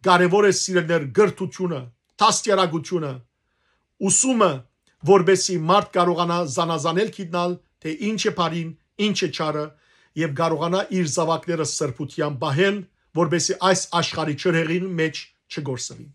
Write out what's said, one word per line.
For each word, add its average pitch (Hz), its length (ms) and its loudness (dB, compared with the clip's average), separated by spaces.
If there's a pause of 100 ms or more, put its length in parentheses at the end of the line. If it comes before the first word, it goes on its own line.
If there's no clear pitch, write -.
Կարևոր 180 420 6
է, 190 80 6
սիրելիներ, 170 560 0
գրթությունը, 175 720 0 (360)
դաստիարակությունը, 180 920 0 (880)
ուսումը, 202 520 2 (500)
որբեսի 180 580 4
մարդ 180 340 2
կարողանա 175 520 2
զանազանել 165 680 -2
գիտնալ, 175 460 -4 (160)
թե 160 240 -8
ինչ 208 220 -2
է 208 120 0
բարին, 165 400 -4 (260)
ինչ 202 180 0
է 175 100 -2
չարը, 151 360 -4 (520)
և 156 220 -4
կարողանա 165 500 0
իր 180 220 -2
զավակները 160 560 -2
սրբության 147 720 -6
պահել, 180 460 0 (300)
որբեսի 170 440 0
այս 185 320 0
աշխարհի 156 460 -2
չրեղին 175 560 -2
մեջ 160 320 -4 (240)
չգործվի։ 127 680 -10